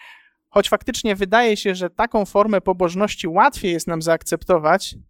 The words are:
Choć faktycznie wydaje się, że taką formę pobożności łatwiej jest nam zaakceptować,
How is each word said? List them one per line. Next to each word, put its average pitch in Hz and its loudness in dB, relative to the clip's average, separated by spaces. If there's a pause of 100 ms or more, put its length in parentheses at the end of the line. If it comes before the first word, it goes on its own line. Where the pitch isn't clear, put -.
(480)
Choć 202 2
faktycznie 220 -2
wydaje 208 2
się, 196 -2
że 180 -4
taką 226 -2
formę 202 2
pobożności 185 -2
łatwiej 196 2
jest 165 -4
nam 165 -4
zaakceptować, 165 0 (140)